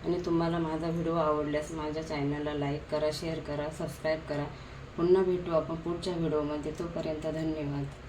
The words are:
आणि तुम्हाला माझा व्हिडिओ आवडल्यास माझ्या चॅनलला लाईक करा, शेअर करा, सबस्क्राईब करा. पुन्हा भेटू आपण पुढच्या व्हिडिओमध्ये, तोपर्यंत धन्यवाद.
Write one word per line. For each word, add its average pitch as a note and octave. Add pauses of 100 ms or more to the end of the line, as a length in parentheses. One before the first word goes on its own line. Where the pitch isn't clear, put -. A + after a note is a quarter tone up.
आणि F3
तुम्हाला E3+
माझा D#3+
व्हिडिओ E3
आवडल्यास D3+
माझ्या D#3
चॅनलला D3
लाईक C#3+ (100)
करा, D3+
शेअर D#3+
करा, D3
सबस्क्राईब D#3+ (100)
करा. C#3+ (540)
पुन्हा F3+
भेटू F3
आपण E3
पुढच्या F3
व्हिडिओमध्ये, D3+
तोपर्यंत E3
धन्यवाद. D3+ (100)